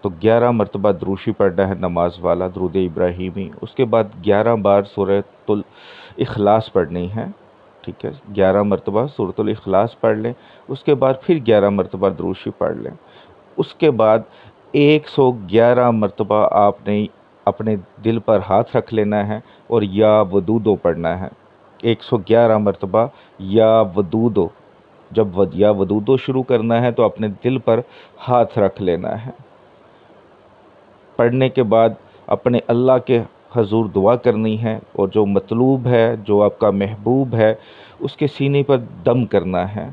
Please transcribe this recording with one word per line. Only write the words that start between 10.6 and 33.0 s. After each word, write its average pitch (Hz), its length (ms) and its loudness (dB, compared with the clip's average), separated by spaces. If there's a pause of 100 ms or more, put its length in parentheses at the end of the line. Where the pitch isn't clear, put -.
اس 135 160 -12
کے 147 100 4
بعد 131 280 0
پھر 170 240 0
گیارہ 104 220 4
مرتبہ 98 400 -2
درود 90 280 -6
شریف - 220 -12
پڑھ - 180 -4
لیں۔ - 140 -12 (680)
اس - 180 -4
کے 156 160 2
بعد 110 280 4 (540)
ایک 147 360 2
سو 131 240 2
گیارہ 117 580 2
مرتبہ 107 600 0
آپ 101 380 0
نے 104 180 -2 (380)
اپنے 110 320 -2 (280)
دل 113 140 0
پر 107 300 0
ہاتھ 107 280 0
رکھ 120 180 -4
لینا 104 340 -2
ہے 107 120 -8 (260)
اور 113 160 0
یا 107 380 4 (120)
ودودو 101 440 0
پڑھنا 85 440 -2
ہے۔ 90 80 -10 (540)
ایک 113 200 -2
سو - 140 -4
گیارہ 110 420 2
مرتبہ 104 480 0 (320)
یا 110 440 4 (140)
ودودو۔ 101 520 0 (640)
جب 208 280 -2
ود-، 87 160 0
یا 101 160 4
ودودو 104 460 0
شروع 131 260 -2
کرنا 117 400 0
ہے 123 100 0
تو 117 120 0
اپنے 107 240 -2 (160)
دل 127 140 -2
پر 113 220 0 (480)
ہاتھ 120 300 2
رکھ 98 240 0
لینا 90 440 -4
ہے۔ - 40 -14 (1900)
پڑھنے 123 320 0
کے 131 140 0
بعد 113 260 4 (380)
اپنے 120 400 0
اللہ 123 260 2 (140)